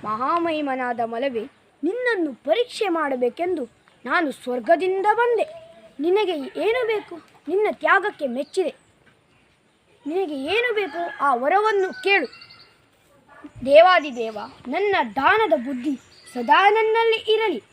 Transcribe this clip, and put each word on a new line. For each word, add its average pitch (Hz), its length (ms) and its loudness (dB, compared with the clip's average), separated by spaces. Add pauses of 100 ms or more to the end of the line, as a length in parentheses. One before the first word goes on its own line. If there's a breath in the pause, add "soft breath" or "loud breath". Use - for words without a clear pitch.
"ಮಹಾಮಹಿಮನಾದ 262 960 -2
ಮಲವೇ, 233 500 -4 (320)
ನಿನ್ನನ್ನು 392 520 -2
ಪರೀಕ್ಷೆ 427 540 -2
ಮಾಡಬೇಕೆಂದು 294 960 -4 (200)
ನಾನು 302 280 -2
ಸ್ವರ್ಗದಿಂದ 294 840 -2
ಬಂದೆ. 480 300 0 (560)
ನಿನಗೆ 370 380 0
ಏನು 403 480 -4
ಬೇಕು? 415 340 -6 (280)
ನಿನ್ನ 392 240 0
ತ್ಯಾಗಕ್ಕೆ 320 540 -2
ಮೆಚ್ಚಿದೆ. 269 480 -4 (1300)
ನಿನಗೆ 320 280 -4
ಏನು 403 400 -2
ಬೇಕು, 339 500 -6
ಆ 277 100 2
ವರವನ್ನು 370 680 0
ಕೇಳು." 381 240 2 (1400)
"ದೇವಾದಿದೇವ, 285 720 6 (300)
ನನ್ನ 381 280 0 (200)
ದಾನದ 359 400 4
ಬುದ್ಧಿ 254 400 -4 (380)
ಸದಾ 294 360 4
ನನ್ನಲ್ಲಿ 440 640 2
ಇರಲಿ" 427 300 0 (100)